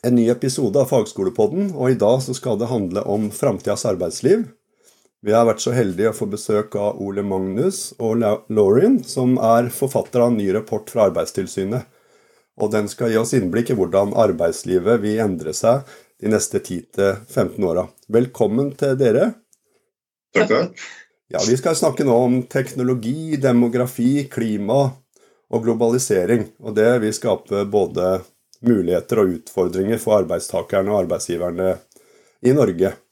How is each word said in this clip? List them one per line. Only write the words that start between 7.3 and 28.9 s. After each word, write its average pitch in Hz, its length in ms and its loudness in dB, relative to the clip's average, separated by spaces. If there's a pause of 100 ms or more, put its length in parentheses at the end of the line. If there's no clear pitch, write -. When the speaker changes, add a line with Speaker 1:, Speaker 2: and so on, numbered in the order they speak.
Speaker 1:
og 117 240 -2
La-, 107 220 0 (100)
Lauren, 110 560 4
som 127 320 0
er 117 320 4
forfatter 120 540 0
av 120 80 2
en 110 80 0
ny 98 100 0
rapport 107 400 -4
fra 107 160 4
Arbeidstilsynet. 95 800 -4 (720)
Og 107 160 -2
den 104 160 -2
skal 117 240 -2
gi 110 80 2
oss 120 160 -4
innblikk 107 320 -2
i 113 80 0
hvordan 98 400 0
arbeidslivet 98 800 2
vil 107 300 -2
endre 78 260 -6
seg 127 320 2 (320)
de 107 160 0
neste 101 240 -2
ti 87 220 -8 (100)
til 98 400 0
femten 104 400 -2
åra. 90 160 -2 (240)
Velkommen 123 640 0
til 135 240 -2
dere. 135 320 2 (1040)
Speaker 2:
Takk, 208 160 2
takk. - 340 -2 (480)
Speaker 1:
Ja, 78 80 -2
vi 113 160 2
skal 165 160 0
snakke 156 320 0
nå 127 160 4
om 123 120 2 (200)
teknologi, 131 880 -2
demografi, 127 880 2
klima 110 460 -2 (720)
og 113 140 -2
globalisering. 113 800 2 (180)
Og 110 160 -8
det 107 80 4 (160)
vil 107 160 -2
skape 101 480 -2
både 95 540 0 (420)
muligheter 101 640 2